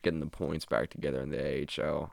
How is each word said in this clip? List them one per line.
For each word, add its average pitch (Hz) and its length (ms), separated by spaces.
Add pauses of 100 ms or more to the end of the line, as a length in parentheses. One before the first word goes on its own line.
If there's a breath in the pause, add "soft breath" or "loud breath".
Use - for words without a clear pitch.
getting 82 180
the 76 60
points 78 380
back 58 260
together 65 300
in 67 100
the 71 80
A 67 80
H 71 320
L. 76 340